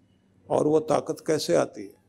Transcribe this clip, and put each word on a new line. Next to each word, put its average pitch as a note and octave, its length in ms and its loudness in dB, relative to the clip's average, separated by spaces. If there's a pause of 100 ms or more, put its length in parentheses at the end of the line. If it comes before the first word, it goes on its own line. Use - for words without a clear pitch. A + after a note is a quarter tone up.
(500)
और D3 180 2
वो D#3 120 4
ताकत D3 480 -2
कैसे D#3+ 280 0
आती C3 260 0
है? - 140 -18 (140)